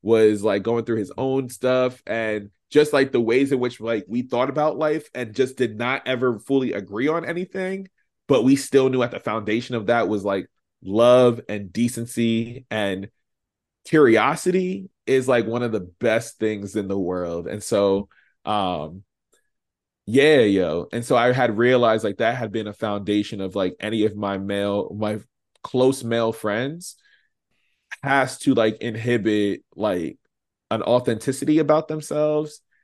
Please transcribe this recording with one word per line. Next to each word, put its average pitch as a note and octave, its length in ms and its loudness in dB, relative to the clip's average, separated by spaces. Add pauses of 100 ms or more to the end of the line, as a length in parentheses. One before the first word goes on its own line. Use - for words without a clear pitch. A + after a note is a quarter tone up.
was, G#2+ 400 4
like, G2+ 200 0
going A2+ 220 -2
through A2+ 120 -2
his G2+ 220 -6
own C3 300 -2
stuff, B2+ 580 -2
and G#2+ 440 -4 (200)
just, D3+ 220 4
like, C3+ 200 2
the A#2+ 80 2
ways C3 320 2
in B2+ 60 0
which, B2 220 -4
like, A2+ 280 -4
we A#2+ 140 -4
thought B2+ 260 -2
about D3 300 -2
life D#3 360 -2
and A2+ 200 -8
just B2+ 220 0
did A2+ 200 -2
not B2 300 -4
ever B2 320 0
fully C3+ 340 0
agree G#2 360 -4
on E3 160 -2
anything, F#3 640 -8 (400)
but B2 160 4
we C3+ 120 6
still C3+ 320 2
knew B2+ 140 0
at A#2+ 80 -2
the G2 100 -10
foundation A2 540 -4
of G#2+ 120 -4
that A#2 220 2
was, G2+ 160 -2
like, G2 240 -4 (340)
love A#2+ 680 6
and G2+ 240 -10
decency A#2 1000 -2
and G2 400 -4 (760)
curiosity E3+ 1040 4 (180)
is, B2+ 200 2
like, A#2+ 200 2
one A#2+ 160 -2
of A#2 100 -4
the G#2 80 -2
best A2+ 580 -4
things G#2 380 -4
in G2 100 -4
the G2 120 -4
world. F2 500 -4
And G#2 140 -8
so, G2+ 460 0 (360)
um, F#2 580 -4 (1040)
yeah, C3+ 340 6
yo. F#2 520 2
And A#2+ 120 -6
so C3 120 0
I B2 160 4
had A#2+ 260 0
realized, A#2+ 460 2
like, G2+ 140 -4
that A#2 180 0
had A2+ 160 -8
been G#2+ 140 -6
a G#2 60 -12
foundation G#2 680 -4
of, F#2+ 140 -8
like, F#2 260 -2
any G#2+ 240 -2
of G#2 120 -2
my G2 220 -4
male, G2+ 580 -4
my G#2 220 -4 (440)
close C3 420 2
male A#2 280 0
friends B2 640 -6 (1040)
has C3+ 360 0
to, C3 160 2
like, A2 260 2
inhibit, A2 840 -2 (100)
like, F2+ 440 -4 (520)
an A2+ 120 -2
authenticity C3 760 0
about D3+ 300 2
themselves D3+ 720 -4 (240)